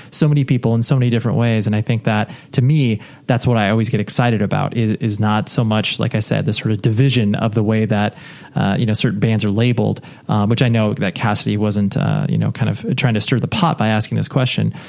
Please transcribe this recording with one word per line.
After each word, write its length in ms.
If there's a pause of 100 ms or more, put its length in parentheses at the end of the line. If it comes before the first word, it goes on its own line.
(120)
so 160
many 160
people 320
in 80
so 120
many 140
different 300
ways. 260
And 100
I 60
think 220
that, 260 (220)
to 100
me, 400 (240)
that's 220
what 100
I 140
always 180
get 100
excited 440
about 340
is, 200
is 220
not 300
so 140
much, 360
like 140
I 60
said, 260
the 80
sort 180
of 120
division 500
of 220
the 80
way 220
that, 300 (400)
uh, 240
you 80
know, 60
certain 260
bands 260
are 60
labeled, 500 (260)
uh, 200
which 160
I 60
know 260
that 180
Cassidy 420
wasn't, 400
uh, 320
you 120
know, 120
kind 180
of 260
trying 180
to 80
stir 160
the 100
pot 300
by 120
asking 280
this 100
question. 460 (140)